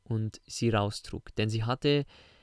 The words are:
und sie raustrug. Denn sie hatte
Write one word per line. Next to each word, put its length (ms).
und 420
sie 260
raustrug. 640
Denn 140
sie 140
hatte 420